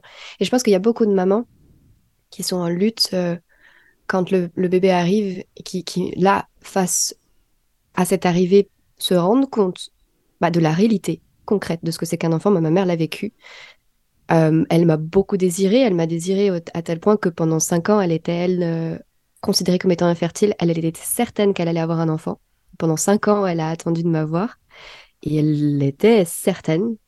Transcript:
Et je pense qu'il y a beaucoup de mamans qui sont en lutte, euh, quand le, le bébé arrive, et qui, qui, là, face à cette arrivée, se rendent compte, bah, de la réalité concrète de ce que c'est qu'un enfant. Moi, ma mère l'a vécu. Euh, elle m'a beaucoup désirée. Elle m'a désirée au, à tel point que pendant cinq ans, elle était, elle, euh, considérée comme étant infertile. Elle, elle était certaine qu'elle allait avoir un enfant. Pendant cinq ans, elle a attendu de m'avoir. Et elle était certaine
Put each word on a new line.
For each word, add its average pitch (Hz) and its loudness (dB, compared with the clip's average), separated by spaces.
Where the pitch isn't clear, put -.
Et 196 0
je 185 -6
pense 247 0
qu'il 214 4
y 196 6
a 175 2
beaucoup 226 0
de 208 2
mamans 190 2
qui - -14
sont 185 -4
en 175 -2
lutte, 190 -2
euh, 175 -2
quand 185 0
le, 180 0
le 185 0
bébé 185 4
arrive, 185 0
et - -20
qui, 180 -8
qui, - -4
là, 196 2
face - -2
à 180 2
cette 185 -2
arrivée, 185 4
se - -2
rendent 214 2
compte, 196 -2
bah, 170 0
de 170 0
la 156 2
réalité 180 0
concrète 175 -4
de 170 -4
ce 160 -10
que - -6
c'est 165 -6
qu'un 165 -2
enfant. 165 0
Moi, 180 2
ma 160 0
mère 190 2
l'a 175 0
vécu. 165 -6
Euh, 160 4
elle 165 4
m'a 160 4
beaucoup 165 -2
désirée. 185 2
Elle 220 2
m'a 165 0
désirée 185 0
au, 170 -4
à 170 -6
tel 165 -6
point 208 4
que 202 -2
pendant 160 0
cinq 170 0
ans, 208 4
elle 180 0
était, 160 -4
elle, 175 -2
euh, 165 -4
considérée 185 0
comme 185 2
étant 175 2
infertile. 175 0
Elle, 170 0
elle 165 -2
était 165 -6
certaine 208 -2
qu'elle 175 -2
allait 165 -2
avoir 165 -2
un 165 0
enfant. 156 -6
Pendant 160 0
cinq 202 0
ans, 208 2
elle 170 -2
a 160 -4
attendu 165 -4
de 175 -2
m'avoir. 160 -2
Et 151 -4
elle 147 0
était 202 2
certaine 165 -4